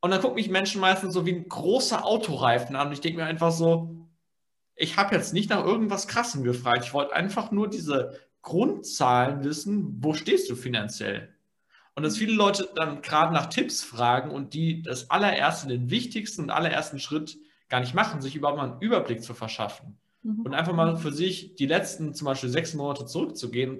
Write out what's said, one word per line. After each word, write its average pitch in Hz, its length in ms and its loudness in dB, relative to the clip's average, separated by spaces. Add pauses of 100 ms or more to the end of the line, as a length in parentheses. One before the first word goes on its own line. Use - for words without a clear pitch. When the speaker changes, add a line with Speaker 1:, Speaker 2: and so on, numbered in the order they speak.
Speaker 1:
Und 175 100 2
dann 185 100 4
gucken 170 140 2
mich 220 140 -2
Menschen 196 320 0
meistens 190 320 2
so 175 120 0
wie 175 80 0
ein 175 160 -6
großer 208 560 0
Autoreifen 131 680 2
an 143 120 0
und 147 60 -4
ich 143 80 -10
denke 170 180 -4
mir 160 60 -2
einfach 165 260 2
so, 165 440 2 (800)
ich - 220 -2
habe 196 180 4
jetzt - 180 0
nicht 202 160 0
nach 202 160 2
irgendwas 202 420 0
Krassem - 360 -2
gefragt. 123 420 2
Ich - 80 -10
wollte 143 200 0
einfach 202 380 0
nur 208 180 2
diese 151 480 -2 (240)
Grundzahlen 139 1000 2
wissen, 151 580 -2
wo 151 120 2
stehst - 360 2
du 120 60 -4
finanziell? 107 800 -4 (600)
Und 147 80 -4
dass 156 140 0
viele 220 160 0
Leute 202 420 4
dann 151 260 -2
gerade 165 320 4
nach 147 140 2
Tipps - 360 -2
fragen 123 480 2
und 139 220 -8
die 165 280 0
das 123 280 -8
allererste, 156 580 2
den 123 220 -2
wichtigsten 208 540 -4
und 135 80 -6
allerersten 151 480 0
Schritt 156 380 -6 (300)
gar 127 140 0
nicht 123 120 -4
machen, 165 280 0
sich 135 160 -6
überhaupt 143 200 0
mal 131 140 -4
einen - 100 -12
Überblick 196 400 0
zu - 120 -12
verschaffen. - 640 -8 (260)
Speaker 2:
Mhm. 220 200 -4
Speaker 1:
Und 135 100 -4
einfach 165 200 2
mal 165 220 4
für 160 160 -4
sich 170 440 -4
die 139 120 0
letzten 160 460 0
zum 147 120 -8
Beispiel 131 240 -2
sechs 160 240 0
Monate 143 320 -4
zurückzugehen 127 720 -4